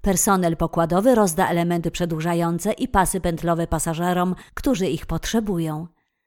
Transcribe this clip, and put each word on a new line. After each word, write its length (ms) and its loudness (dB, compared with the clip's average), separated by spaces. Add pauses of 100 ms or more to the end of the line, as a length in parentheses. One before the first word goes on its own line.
Personel 560 2
pokładowy 580 2
rozda 340 2
elementy 420 0
przedłużające 840 -2
i 160 -4
pasy 320 0
pętlowe 460 0
pasażerom, 680 0 (200)
którzy 320 0
ich 200 -4
potrzebują. 800 -4 (400)